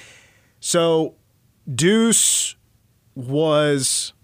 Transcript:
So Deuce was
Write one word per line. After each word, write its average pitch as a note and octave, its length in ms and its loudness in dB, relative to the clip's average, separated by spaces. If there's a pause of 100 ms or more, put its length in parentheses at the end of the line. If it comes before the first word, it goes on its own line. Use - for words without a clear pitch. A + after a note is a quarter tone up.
(600)
So E3 540 -2 (540)
Deuce G3+ 840 2 (580)
was D3 1000 -2 (100)